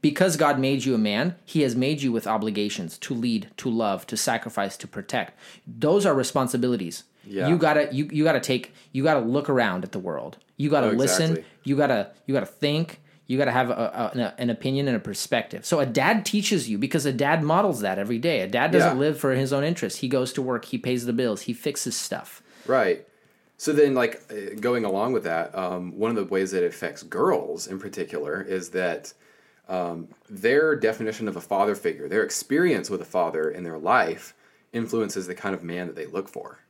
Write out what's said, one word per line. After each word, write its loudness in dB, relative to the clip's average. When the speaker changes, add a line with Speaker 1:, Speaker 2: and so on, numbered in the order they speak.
Speaker 1:
because 4
God 4
made 2
you 2
a 2
man, 0
he 0
has 2
made 0
you 0
with -2
obligations -2
to -8
lead, -2
to -4
love, 0
to -6
sacrifice, -2
to -16
protect. -6
Those 2
are 6
responsibilities. 0
Speaker 2:
Yeah. -2
Speaker 1:
You 4
gotta, 4
you, -2
you 0
gotta 4
take, -2
you -2
gotta 4
look 0
around 2
at -10
the -4
world. -6
You 0
gotta 4
Speaker 2:
Oh, 2
Speaker 1:
listen. 4
Speaker 2:
exactly. -2
Speaker 1:
You 0
gotta, 2
you -2
gotta 0
think. -2
You 0
gotta 2
have 2
a, 0
a, -4
an, -2
an 0
opinion -2
and 2
a 0
perspective. -4
So 2
a 2
dad 2
teaches 0
you 0
because 0
a 0
dad 2
models 2
that 0
every -2
day. 0
A -2
dad 2
doesn't 6
Speaker 2:
Yeah. 0
Speaker 1:
live 0
for 2
his 0
own 2
interests. -2
He -4
goes 0
to -2
work. -2
He -6
pays -2
the 0
bills. 0
He -6
fixes -6
stuff. -10
Speaker 2:
Right. 2
So -2
then, 6
like, 0
uh, -8
going 0
along 0
with 0
that, -2
um, -6
one 0
of 0
the -2
ways 0
that 0
it 2
affects -6
girls 0
in -8
particular -6
is -4
that, -4
um, -4
their 4
definition -2
of -4
a -8
father 2
figure, -4
their 2
experience 2
with -4
a -12
father 0
in -8
their -8
life 0
influences -2
the -10
kind -4
of -10
man -6
that -12
they -8
look -8
for. -14